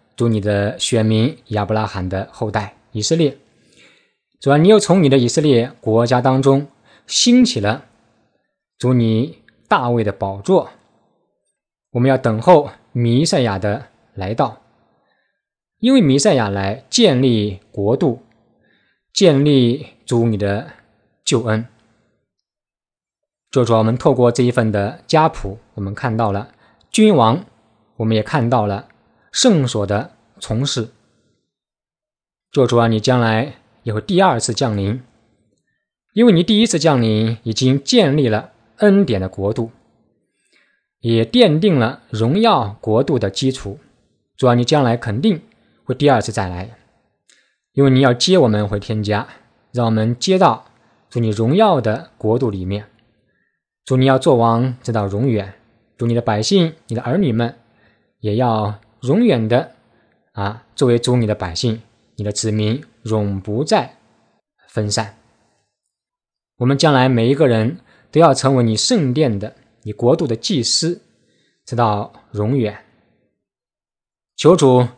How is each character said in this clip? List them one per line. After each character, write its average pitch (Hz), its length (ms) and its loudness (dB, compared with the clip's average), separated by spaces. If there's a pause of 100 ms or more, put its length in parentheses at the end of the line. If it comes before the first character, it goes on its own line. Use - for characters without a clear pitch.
(160)
主， 120 120 -2
你 110 120 0
的 101 380 -2
选 113 260 -2
民 110 320 0 (120)
亚 104 180 -4
伯 110 80 -4
拉 107 140 -2
罕 92 200 -8
的 95 240 -6
后 107 200 -8
代 104 260 -8 (140)
以 107 100 -8
色 160 140 -2
列。 151 200 0 (1040)
主 135 120 0
啊， 143 60 4
你 160 100 4
又 214 100 6
从 190 240 2
你 143 80 4
的 135 80 4
以 120 100 2
色 151 140 -2
列 131 300 2 (100)
国 113 240 0
家 123 160 0
当 131 180 2
中 139 280 2 (400)
兴 247 360 4
起 - 160 -2
了， 107 260 -4 (920)
主， 127 160 0
你 117 460 0 (280)
大 131 220 0
卫 117 140 0
的 104 80 -2
宝 98 300 -8
座。 175 280 0 (1200)
我 123 100 -6
们 123 80 2
要 131 100 2
等 113 240 -2
候 160 280 6 (240)
弥 120 320 2
赛 160 160 0
亚 104 160 -2
的 104 300 -6 (260)
来 98 200 -8
到， 117 280 -4 (1160)
因 247 140 2
为 269 60 6
弥 139 200 4
赛 185 160 2
亚 113 120 0
来 98 420 -6
建 165 320 2
立 107 380 0 (100)
国 104 280 -2
度， 120 240 -2 (920)
建 147 320 2
立 135 440 2 (180)
主 117 200 0
你 110 120 -2
的 101 340 -6 (540)
救 113 180 -2
恩。 113 240 -4 (1800)
主 135 140 0
啊， 113 160 2
我 110 40 2
们 113 140 0
透 143 160 2
过 120 180 2
这 127 100 -2
一 123 80 2
份 113 220 -2
的 101 340 -4
家 156 220 2
谱， 110 300 -8 (160)
我 104 80 -10
们 98 120 -8
看 113 220 -6
到 110 160 -2
了 98 220 -8 (360)
君 214 240 4
王， 120 300 2 (540)
我 117 80 -6
们 110 100 0
也 107 80 0
看 120 260 -2
到 117 160 0
了 101 220 -6 (460)
圣 165 340 2
所 107 180 -4
的 104 280 -4 (260)
从 117 260 -6
事。 117 260 -6 (1600)
主 127 260 2
啊， 117 100 2
你 110 140 0
将 127 180 0
来 113 360 -2 (280)
也 113 100 -6
会 101 60 -4
第 185 220 -2
二 160 180 2
次 117 140 -6
降 110 240 -2
临， 107 260 -4 (1120)
因 220 120 4
为 233 60 6
你 170 100 4
第 208 200 2
一 233 40 4
次 170 140 -2
降 143 220 2
临 113 420 0
已 113 100 -6
经 131 300 0
建 185 320 2
立 139 140 2
了 107 240 -4 (240)
恩 202 280 4
典 113 140 -2
的 92 80 -4
国 101 260 -4
度， 117 180 -6 (1300)
也 113 260 0
奠 165 340 4
定 180 180 2
了 123 320 -2
荣 117 300 -2
耀 143 400 0
国 110 240 0
度 143 140 -2
的 104 120 -2
基 131 220 -4
础。 104 280 -12 (580)
主 131 100 2
啊， 120 80 4
你 120 100 2
将 147 180 2
来 117 140 2
肯 113 240 -6
定 180 200 0 (420)
会 123 120 -6
第 143 140 2
二 120 120 2
次 - 100 -6
再 98 160 -4
来， 92 300 -12 (960)
因 139 100 2
为 139 60 4
你 131 120 4
要 127 120 4
接 180 240 2
我 139 100 4
们 104 200 0
回 101 120 -4
天 107 240 -6
家， 104 240 -4 (440)
让 120 140 -2
我 113 60 0
们 113 260 -2
接 190 200 0
到 156 280 0 (440)
主 123 100 -6
你 113 100 0
荣 113 260 0
耀 196 260 2
的 110 360 -4
国 110 220 -2
度 127 100 -2
里 95 160 -8
面。 101 200 -8 (1000)
主， 131 140 -2
你 131 80 2
要 131 140 4
做 135 160 2
王 117 480 0
直 120 80 -8
到 107 160 -4
永 101 200 -4
远。 98 280 -4 (420)
主， 120 80 -6
你 117 80 -2
的 117 80 -2
百 107 180 -2
姓， 165 360 0 (120)
你 120 80 -8
的 120 60 -8
儿 131 160 -4
女 180 140 0
们 117 260 -4 (640)
也 104 160 -4
要 110 440 -2 (220)
永 170 240 0
远 120 220 0
的， 120 240 0 (640)
啊， 101 300 -8 (120)
作 135 120 0
为 120 120 2
主 123 160 -2
你 120 100 0
的 107 80 -2
百 90 220 -8
姓， 113 260 -4 (340)
你 104 80 -10
的 104 80 -6
子 107 200 -6
民 107 340 -4 (180)
永 104 380 -4
不 107 220 -6
再 160 340 -4 (720)
分 104 200 -4
散。 104 280 -6 (1400)
我 123 80 -4
们 135 120 0
将 151 160 2
来 131 160 2
每 117 180 0
一 135 60 2
个 143 140 2
人 117 320 0 (320)
都 151 100 2
要 151 140 6
成 135 200 0
为 123 80 2
你 110 140 0
圣 160 340 0
殿 123 280 -2
的， 104 160 -12 (260)
你 107 100 -12
国 123 240 2
度 170 120 -4
的 113 80 -2
祭 135 260 -4
司， 175 400 -4 (640)
直 - 100 -10
到 107 380 -2 (200)
永 107 220 -4
远。 110 300 -4 (1500)
求 165 180 6
主 127 320 4 (100)